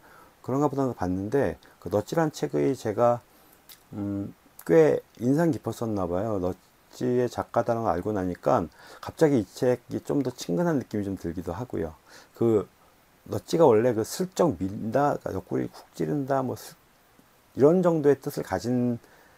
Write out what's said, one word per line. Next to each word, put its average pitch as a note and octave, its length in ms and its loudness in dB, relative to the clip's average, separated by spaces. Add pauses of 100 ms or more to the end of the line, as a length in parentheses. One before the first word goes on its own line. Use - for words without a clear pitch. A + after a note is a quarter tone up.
(420)
그런가 C#3 260 0
보다 C#3 140 -2
하고 B2 120 -2
봤는데, F#2+ 640 -2 (200)
그 - 100 -14
넛지라는 D3+ 440 0
책의 C#3+ 440 -2
제가, A#2+ 440 0 (720)
음, G2+ 420 -6 (320)
꽤 D#3 340 4 (180)
인상 D3 320 2
깊었었나 A2 560 -4
봐요. F#2+ 320 -2
넛지의 B2 920 -4
작가다라는 A#2 560 -2
걸 F#2+ 80 2
알고 F2+ 200 -2
나니까 F#2 540 0 (340)
갑자기 C#3+ 400 2
이 G2 60 -2
책이 B2 580 -2
좀 C#3+ 180 0
더 B2+ 80 -4
친근한 E3+ 480 -2
느낌이 G#2+ 260 -4
좀 G2 120 -4
들기도 F2 360 -6
하고요. F2 420 -6 (420)
그 A2 320 2 (560)
넛지가 D#3+ 420 2
원래 A#2 260 6
그 G#2+ 120 -2
슬쩍 F3+ 540 0
민다, A2+ 580 -2
그러니까 - 180 -8
옆구리 B2+ 340 -6
쿡 - 260 -20
찌른다, C#3 480 -2
뭐 A2+ 140 -6
슬-, - 200 -20 (800)
이런 D#3+ 260 6
정도의 D3+ 380 4
뜻을 D3 220 -8
가진 A#2+ 560 -2 (400)